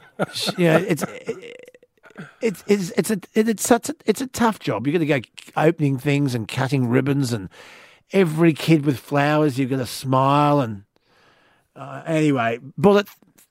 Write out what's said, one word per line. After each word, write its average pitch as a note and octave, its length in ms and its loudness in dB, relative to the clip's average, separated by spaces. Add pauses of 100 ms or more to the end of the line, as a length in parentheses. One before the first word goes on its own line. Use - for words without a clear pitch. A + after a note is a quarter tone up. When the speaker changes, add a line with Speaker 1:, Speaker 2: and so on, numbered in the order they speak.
(260)
Speaker 1:
<laughs> - 80 -8
Speaker 2:
sh-, - 160 -6 (100)
yeah, E3 180 4
it's, F3 260 -4 (1400)
it's, A3 260 -4
it's, G3+ 300 0
it's F3 140 2
a, G#3 80 -2 (140)
it's A3 340 0
such A#3 220 2
a, D4+ 60 -8 (100)
it's - 160 0
a C4 60 -6
tough A3+ 320 0
job. A#2 260 -4
You've C#3+ 160 0
gotta C#3+ 200 0
go - 60 -12 (300)
opening D3+ 400 2
things C#3+ 380 0
and A2 120 -6
cutting C3 400 0
ribbons, C3+ 460 0
and G2 160 -6 (640)
every E3+ 420 4
kid D#3 320 2
with C#3 140 0
flowers, D3 580 0
you've C3 140 -2
gotta C3 140 -4
smile. C#3 760 2
And, A2 240 -6 (920)
uh, C3+ 300 -16
anyway, C#3 540 0 (180)
Bullet, G3+ 300 4 (440)